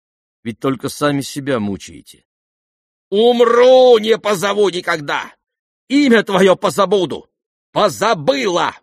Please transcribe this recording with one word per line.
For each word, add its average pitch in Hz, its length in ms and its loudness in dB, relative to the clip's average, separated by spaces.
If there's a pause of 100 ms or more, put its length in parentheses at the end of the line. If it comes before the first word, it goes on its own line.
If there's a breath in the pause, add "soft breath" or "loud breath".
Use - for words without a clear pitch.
(420)
Ведь 113 160 -12
только 135 300 -6
сами 143 320 -4
себя 135 400 -6
мучаете. 95 640 -12 (880)
Умру, 240 880 4
не 220 200 0
позову 202 520 -2
никогда! 165 640 -6 (560)
Имя 254 360 2
твоё 190 320 2
позабуду! 180 720 -2 (440)
Позабыла! 185 1120 -2